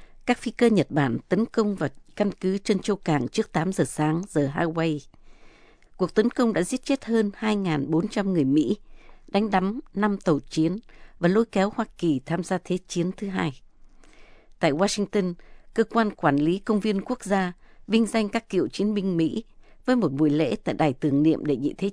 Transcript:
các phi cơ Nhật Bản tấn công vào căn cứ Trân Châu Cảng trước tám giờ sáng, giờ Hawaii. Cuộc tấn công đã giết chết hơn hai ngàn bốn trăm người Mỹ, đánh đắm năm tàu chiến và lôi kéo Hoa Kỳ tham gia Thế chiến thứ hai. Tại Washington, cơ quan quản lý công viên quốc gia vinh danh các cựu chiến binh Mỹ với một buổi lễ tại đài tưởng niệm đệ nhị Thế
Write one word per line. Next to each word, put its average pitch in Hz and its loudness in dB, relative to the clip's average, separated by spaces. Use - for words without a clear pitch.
các 247 2
phi - -8
cơ 240 4
Nhật 202 4
Bản 135 0
tấn 202 0
công 208 -2
vào 156 -2
căn 208 0
cứ 190 -2
Trân 202 0
Châu 202 -2
Cảng 143 0
trước - -4
tám 175 -2
giờ 165 0
sáng, 156 0
giờ 139 0
Hawaii. 165 -2
Cuộc - -2
tấn 240 4
công 240 2
đã 180 0
giết - -8
chết 277 -2
hơn 220 0
hai 214 -2
ngàn 156 -2
bốn 175 2
trăm 196 -2
người 165 4
Mỹ, 143 2
đánh 208 0
đắm 196 0
năm 202 0
tàu 151 2
chiến 165 -2
và 170 2
lôi 220 4
kéo 202 0
Hoa 220 -4
Kỳ 147 0
tham 170 -2
gia 185 -4
Thế 180 -2
chiến 175 -2
thứ 202 -8
hai. 185 -4
Tại 160 2
Washington, 185 0
cơ 226 2
quan 220 0
quản 143 0
lý 160 2
công 214 0
viên 196 0
quốc - -6
gia 185 -2
vinh 220 2
danh 208 0
các 226 -6
cựu 185 0
chiến 208 -2
binh 185 -2
Mỹ 165 0
với 254 2
một 190 2
buổi 147 2
lễ 147 2
tại 113 -4
đài 147 2
tưởng 143 2
niệm 156 2
đệ 147 0
nhị 135 -2
Thế 196 -4